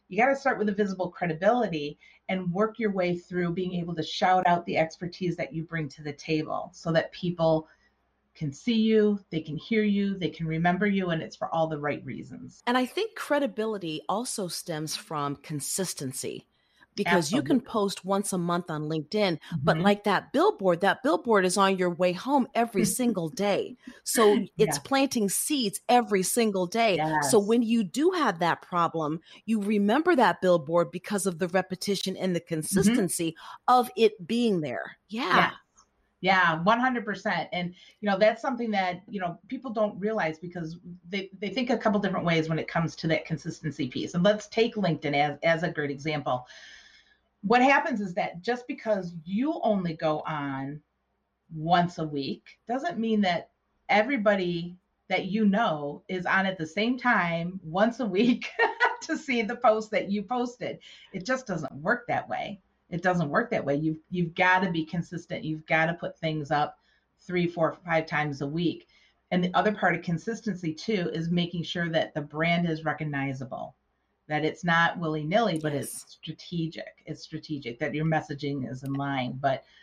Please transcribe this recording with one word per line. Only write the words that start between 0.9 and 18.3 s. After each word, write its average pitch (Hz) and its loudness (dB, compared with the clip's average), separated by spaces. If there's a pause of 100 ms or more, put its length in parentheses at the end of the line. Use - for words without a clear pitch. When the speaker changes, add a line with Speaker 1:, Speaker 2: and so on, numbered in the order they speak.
Speaker 1:
credibility 170 0 (320)
and 185 -2
work 220 0
your 214 0
way 175 0
through 175 -2
being 185 -4
able 175 -4
to 160 -2
shout 185 2
out 175 2
the 180 -4
expertise 175 -2
that - -6
you 160 -6
bring 160 -6
to - -18
the 147 -6
table 156 -4
so - -4
that - 2
people 165 0 (680)
can 143 -6
see 226 0
you, 214 4 (100)
they 156 -4
can 160 -8
hear 214 0
you, 202 2
they 175 -2
can 165 -6
remember 180 2
you, 196 0
and 160 -2
it's - -12
for - -6
all 160 2
the 156 -4
right 143 -4
reasons. - -12
Speaker 2:
And 240 2
I 254 2
think 415 -6
credibility 214 -4
also 202 -4
stems 156 -6
from 143 -6
consistency, 139 -6 (480)
because 175 2
you 262 2
can 277 2
Speaker 1:
Absolutely. - -6
Speaker 2:
post 202 -2
once 196 0